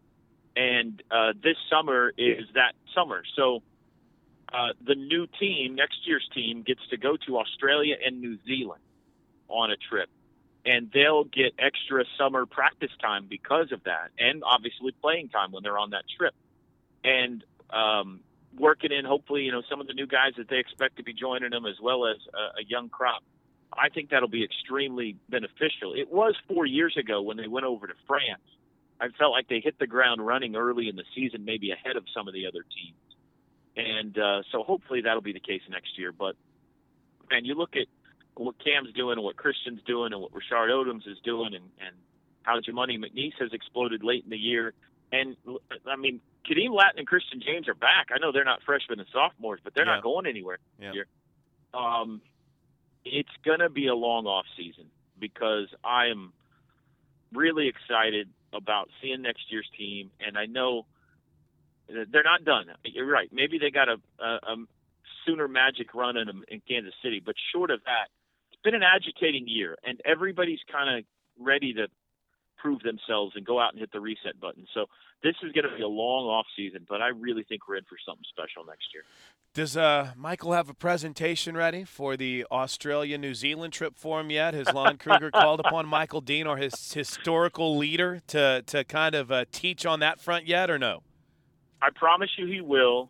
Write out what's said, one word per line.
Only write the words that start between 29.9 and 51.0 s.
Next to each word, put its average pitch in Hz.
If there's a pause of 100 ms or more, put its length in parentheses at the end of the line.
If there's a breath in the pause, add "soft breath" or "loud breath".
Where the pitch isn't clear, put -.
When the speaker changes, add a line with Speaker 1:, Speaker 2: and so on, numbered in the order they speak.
Speaker 1:
running 120
early 120
in 98
the 92 (120)
season, 117
maybe 104
ahead 123
of 95
some 104
of 95
the 95
other 90
teams. 85 (800)
And, 110
uh, 101
so 117
hopefully 131
that'll 110
be 101
the 92
case 95
next 92
year. 90
But, 95 (960)
man, 120
you 139
look 165
at 127 (480 soft breath)
what 120
Cam's 139
doing 123
and 113
what 98
Christian's 127
doing 117
and 98
what 90
Rashard 113
Odoms 123
is 98
doing 113
and, 90 (180)
and 90 (480)
how 117
Jimani 120
McNeese 139
has 120
exploded 113
late 120
in 101
the 110
year. 113 (380 soft breath)
And, 131 (520)
I 135
mean, 135 (260)
Kadeem 208
Latin 196
and 143
Christian 135
James 147
are 110
back. 147
I 135
know 156
they're 139
not 131
freshmen 127
and 95
sophomores, 117
but 101
they're 160
Speaker 2:
Yeah. 170
Speaker 1:
not 101
going 165
anywhere 92 (200)
Speaker 2:
Yeah. 101
Speaker 1:
this 95
year. 98 (680)